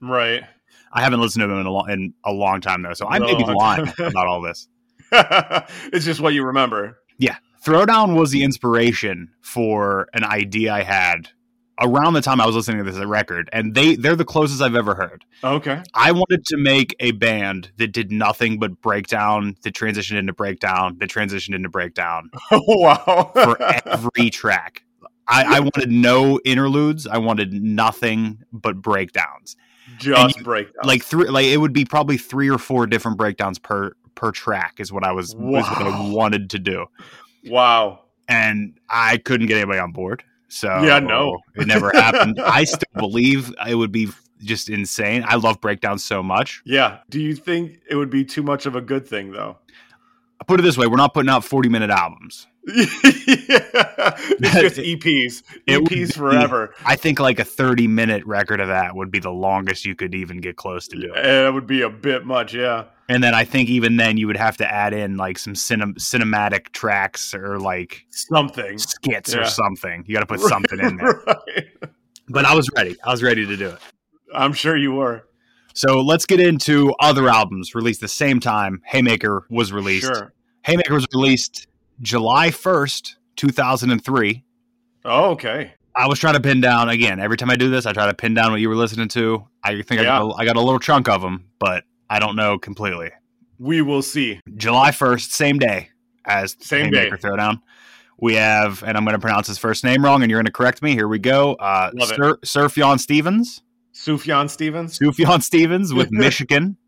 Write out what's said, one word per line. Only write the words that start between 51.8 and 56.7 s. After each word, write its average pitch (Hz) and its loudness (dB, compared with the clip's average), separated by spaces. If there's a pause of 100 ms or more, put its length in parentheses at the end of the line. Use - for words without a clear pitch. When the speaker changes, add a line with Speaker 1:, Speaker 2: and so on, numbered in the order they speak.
Speaker 2:
albums. 87 -4 (200)
Speaker 1:
<laughs> - -
Yeah. - 4
It's 185 2
just - -8
Speaker 2:
<laughs> - -
Speaker 1:
E 170 -4
Ps. 143 0 (240)
Speaker 2:
It 139 4
would 165 2
Speaker 1:
E 180 -2
Ps - -4
Speaker 2:
be, 147 -10
Speaker 1:
forever. 139 0 (120)